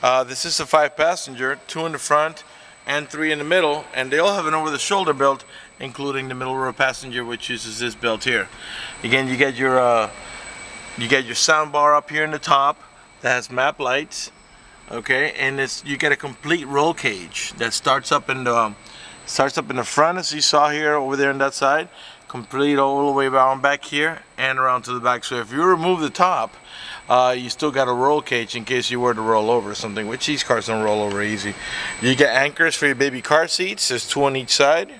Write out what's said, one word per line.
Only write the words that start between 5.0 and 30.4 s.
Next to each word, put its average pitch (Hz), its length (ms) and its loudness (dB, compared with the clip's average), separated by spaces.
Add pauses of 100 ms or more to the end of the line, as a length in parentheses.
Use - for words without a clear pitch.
belt, 139 320 2 (340)
including 135 480 -6
the 131 80 -8
middle 131 220 -4
row 131 160 -2
passenger, 127 500 -2
which 120 260 -8
uses 113 300 -8
this 120 160 -4
belt 110 300 -2
here. 113 240 0 (540)
Again, 131 260 2
you 127 80 -2
get 135 180 2
your, 127 240 2
uh, 117 300 4 (880)
you 117 100 -4
get 135 160 4
your 117 120 -8
sound 151 360 2
bar 147 240 4
up 147 140 0
here 156 160 -2
in 156 60 -4
the 151 80 -6
top 143 420 2 (400)
that 127 80 -2
has 123 220 -2
map 131 280 0
lights, 139 520 -4 (600)
okay, 131 460 0
and 135 220 -2
it's, 135 260 -4
you 143 100 -4
get 147 160 0
a 139 60 2
complete 147 500 -4
roll 147 260 2
cage 95 640 -6
that 117 140 -2
starts 135 400 0
up 147 180 0
in 131 140 -2
the, 123 100 2
um, 110 220 2 (500)
starts - 340 2
up 117 100 -6
in 127 80 -2
the 120 80 0
front, 165 320 4
as 156 160 -6
you 151 80 -4
saw 147 280 4
here 151 260 0
over 139 200 -2
there 139 140 2
on 135 80 -2
that 139 160 0
side, 147 340 0 (400)
complete 139 520 0
all 139 280 2
the 139 40 2
way 135 140 2
around 131 360 2
back 143 220 0
here 156 360 -2 (180)
and 131 200 -2
around 127 260 0
to 120 100 -6
the 123 80 -6
back. 120 240 0
So 127 100 -6
if 113 160 -6
you 147 120 -2
remove 175 360 2
the 147 100 -2
top, 175 460 0 (540)
uh, 127 280 4
you 123 120 -8
still 151 220 -2
got 131 180 2
a - 20 2
roll 139 300 4
cage 120 340 -2
in 117 80 -6
case 123 260 -2
you 123 120 -2
were 123 120 2
to 110 60 -2
roll 110 320 2
over 107 200 0
or 107 40 -8
something, 104 320 -6
which 117 200 -6
these 147 140 -2